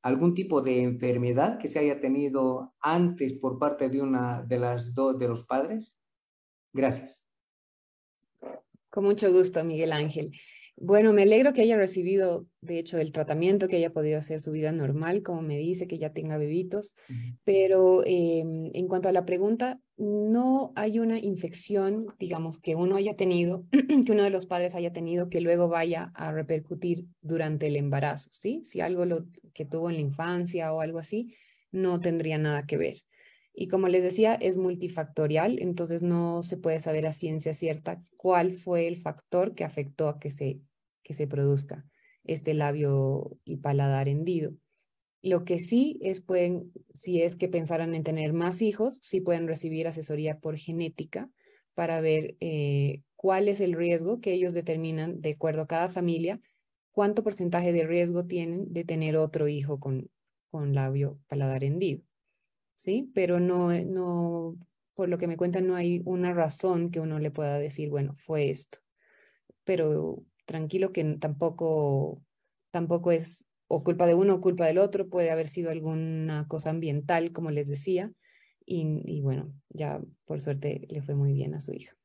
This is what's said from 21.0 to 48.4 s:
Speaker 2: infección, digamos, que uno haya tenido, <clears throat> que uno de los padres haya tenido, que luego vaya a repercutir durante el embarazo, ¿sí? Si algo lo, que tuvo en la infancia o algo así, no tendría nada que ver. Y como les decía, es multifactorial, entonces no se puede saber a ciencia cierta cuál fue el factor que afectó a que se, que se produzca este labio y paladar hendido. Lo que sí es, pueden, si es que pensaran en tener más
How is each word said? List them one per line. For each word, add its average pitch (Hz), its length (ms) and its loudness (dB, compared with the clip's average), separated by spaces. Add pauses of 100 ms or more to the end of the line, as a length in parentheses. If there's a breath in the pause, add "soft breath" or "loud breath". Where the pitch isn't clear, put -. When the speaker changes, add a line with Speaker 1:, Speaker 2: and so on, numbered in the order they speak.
Speaker 2:
infección, 196 880 -2 (120)
digamos, 165 400 -6
que 165 160 -2
uno 180 220 2
haya 202 180 0
tenido, 180 580 2
<clears throat> 262 340 6
que 226 60 4
uno 208 100 6
de 202 80 4
los 185 160 -2
padres 180 280 -2
haya 175 180 -2
tenido, 175 360 -2
que 175 140 -2
luego 170 260 4
vaya 170 460 -2
a 156 180 -6
repercutir 165 720 -4 (160)
durante 156 460 -2
el 147 100 0
embarazo, 143 560 -2
¿sí? 285 320 -6
Si - 160 -8
algo 175 240 0
lo, 170 220 -2 (260)
que 151 140 -8
tuvo 165 240 -4
en 170 60 -2
la 156 60 -2
infancia 165 720 -4
o 160 80 -2
algo 165 180 -4
así, 220 360 -8 (380 loud breath)
no 180 280 0
tendría 165 380 0
nada 147 280 0
que 151 100 -2
ver. - 260 -2 (500 soft breath)
Y - 160 -8
como 185 200 2
les 180 140 4
decía, 214 320 2
es 185 220 0
multifactorial, 175 1040 0
entonces 170 420 -4
no 170 400 0
se 175 140 -8
puede 165 220 0
saber 156 280 -2
a 156 60 -2
ciencia 156 400 -4
cierta 165 500 -6 (140)
cuál 180 380 2
fue 175 320 -2
el 175 100 -4
factor 180 580 -2
que 170 100 -4
afectó 147 440 -4
a 147 100 -4
que 147 120 -8
se, 135 300 -6 (420)
que - 120 -12
se 147 120 -4
produzca 143 580 0 (400 soft breath)
este 156 300 -2
labio 143 880 0
y 160 140 -8
paladar 139 500 0
hendido. 156 460 -2 (680)
Lo 175 220 0
que 175 140 0
sí 247 420 2
es, 190 200 -4
pueden, 175 520 0 (180)
si 180 300 0
es 175 160 2
que 185 120 -2
pensaran 165 460 -2
en 160 100 -4
tener 156 280 0
más 175 300 0